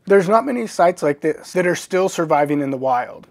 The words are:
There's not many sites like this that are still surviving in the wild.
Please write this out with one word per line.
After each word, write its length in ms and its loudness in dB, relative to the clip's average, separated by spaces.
There's 240 4
not 160 2
many 220 -4
sites 360 0
like 160 0
this 320 -4
that 160 0
are 80 0
still 320 -2
surviving 540 0
in 100 -4
the 60 -4
wild. 540 -4